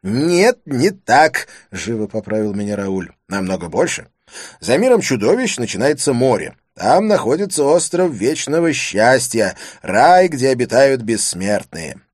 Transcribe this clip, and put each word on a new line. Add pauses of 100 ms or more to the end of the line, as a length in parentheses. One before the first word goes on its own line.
«Нет,
не
так», — (220)
живо
поправил
меня
Рауль. (140)
Намного
больше. (520)
За
миром
чудовищ
начинается
море. (180)
Там
находится
остров
Вечного
Счастья, (240)
рай,
где
обитают
бессмертные. (140)